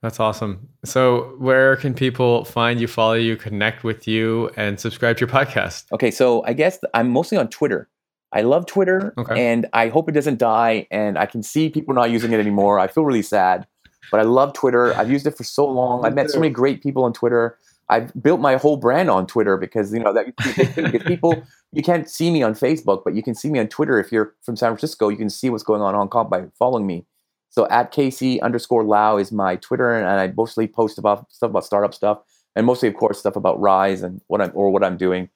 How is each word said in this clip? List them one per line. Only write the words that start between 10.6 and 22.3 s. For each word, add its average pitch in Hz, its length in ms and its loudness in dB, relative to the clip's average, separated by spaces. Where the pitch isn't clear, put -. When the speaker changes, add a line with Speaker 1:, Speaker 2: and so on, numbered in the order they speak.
Speaker 2:
and 104 280 -2
I 98 80 0
can 113 160 -8
see 156 280 -2
people 147 240 -4
not 120 160 2
using 117 220 0
it 110 80 2
anymore. 101 380 2
I 95 100 2
feel 160 160 0
really 127 180 0
sad, 92 440 0
but 107 100 4
I 110 40 4
love 131 280 4
Twitter. 123 420 2
I've 107 160 -2
used 139 160 0
it 147 100 -4
for 123 80 -12
so - 220 -2
long. 123 360 -2
Speaker 1:
Me 117 60 2
Speaker 2:
I've 117 60 -2
met 139 160 0
so 147 40 -4
Speaker 1:
too. 160 60 2
Speaker 2:
many 156 120 2
great 127 300 0
people 135 220 0
on 120 80 0
Twitter. 117 460 0
I've 117 320 0
built 156 200 4
my 135 160 2
whole 147 200 2
brand 139 340 2
on 95 160 2
Twitter 101 300 0
because, 101 360 -4
you 113 80 -2
know, 107 120 2
that 107 140 2
used - 120 -14
to - 60 -4
be 131 60 -2
a 135 140 2
big 131 100 -6
thing, 160 160 -2
because 117 160 -2
people, 165 360 0
Speaker 1:
<laughs> - 140 -20
Speaker 2:
you 151 100 -4
can't 170 280 0
see 165 200 -2